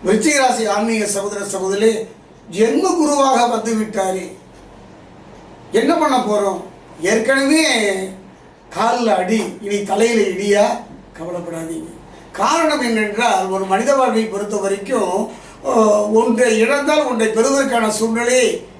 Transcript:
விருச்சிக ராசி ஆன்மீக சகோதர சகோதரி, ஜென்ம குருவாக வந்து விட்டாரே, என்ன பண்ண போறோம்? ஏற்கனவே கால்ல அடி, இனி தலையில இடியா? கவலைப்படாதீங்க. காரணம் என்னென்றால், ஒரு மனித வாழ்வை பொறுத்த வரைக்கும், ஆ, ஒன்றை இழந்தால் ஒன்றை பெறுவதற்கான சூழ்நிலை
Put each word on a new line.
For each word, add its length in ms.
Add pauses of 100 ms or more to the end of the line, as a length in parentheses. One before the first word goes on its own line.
விருச்சிக 320
ராசி 280
ஆன்மீக 400
சகோதர 400
சகோதரி, 460 (600)
ஜென்ம 460
குருவாக 480
வந்து 300
விட்டாரே, 600 (1400)
என்ன 240
பண்ண 220
போறோம்? 440 (400)
ஏற்கனவே 640 (1120)
கால்ல 400
அடி, 460
இனி 220
தலையில 380
இடியா? 440 (520)
கவலைப்படாதீங்க. 720 (420)
காரணம் 500
என்னென்றால், 680
ஒரு 160
மனித 300
வாழ்வை 300
பொறுத்த 320
வரைக்கும், 760 (360)
ஆ, 60 (280)
ஒன்றை 580
இழந்தால் 480
ஒன்றை 200
பெறுவதற்கான 640
சூழ்நிலை 680 (180)